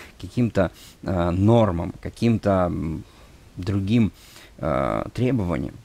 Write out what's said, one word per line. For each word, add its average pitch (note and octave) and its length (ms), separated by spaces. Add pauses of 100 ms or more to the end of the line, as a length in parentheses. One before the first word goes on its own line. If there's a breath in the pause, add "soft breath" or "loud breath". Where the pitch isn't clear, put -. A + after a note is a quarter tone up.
(200 loud breath)
каким-то, G2 520 (300 loud breath)
э, F2 280
нормам, F#2+ 720
каким-то, G2+ 640
м, D#2+ 380 (520 loud breath)
другим, G2 540 (480 loud breath)
э, C2 460 (100)
требованиям. F2+ 720